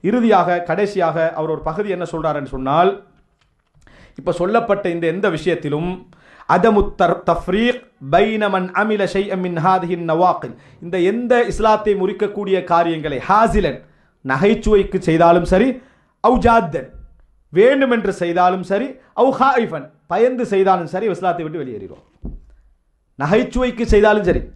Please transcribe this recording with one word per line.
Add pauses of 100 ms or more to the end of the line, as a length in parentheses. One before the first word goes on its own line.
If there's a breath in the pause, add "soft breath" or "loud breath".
இறுதியாக,
கடைசியாக (160)
அவர்
ஒரு
பகுதி
என்ன
சொல்றாருன்னு
சொன்னால், (1200 soft breath)
இப்ப
சொல்லப்பட்ட
இந்த
எந்த
விஷயத்திலும் (600 soft breath)
அதமு (140)
தர்-,
தஃப்ரீக் (300)
பைன
மன்
அமில
ஷைஅன்
மின்
ஹாதிஹின்
நவாகில், (260 soft breath)
இந்த
எந்த
இஸ்லாத்தை
முறிக்கக்கூடிய
காரியங்களை
ஹாசிலன், (440 soft breath)
நகைச்சுவைக்கு
செய்தாலும்
சரி, (540 loud breath)
அவு
ஜாத்தன், (640)
வேண்டுமென்று
செய்தாலும்
சரி, (280 soft breath)
அவு
ஹாயிஃபன், (220)
பயந்து
செய்தாலும்
சரி,
இஸ்லாத்தை
விட்டு
வெளியேறிடும். (1160)
நகைச்சுவைக்கு
செய்தாலும்
சரி (140)